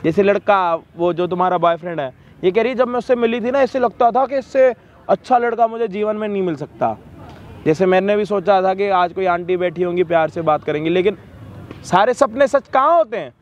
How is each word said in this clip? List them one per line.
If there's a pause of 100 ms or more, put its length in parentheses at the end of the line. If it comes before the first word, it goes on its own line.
जैसे
लड़का, (220)
वो
जो
तुम्हारा
boyfriend
है, (320)
ये
कह
रही,
"जब
मैं
उससे
मिली
थी
ना,
इससे
लगता
था
कि
इससे (340)
अच्छा
लड़का
मुझे
जीवन
में
नहीं
मिल
सकता।" (680)
जैसे
मैंने
भी
सोचा
था
कि
आज
कोई
आंटी
बैठी
होंगी,
प्यार
से
बात
करेंगी,
लेकिन (680)
सारे
सपने
सच
कहाँ
होते
हैं?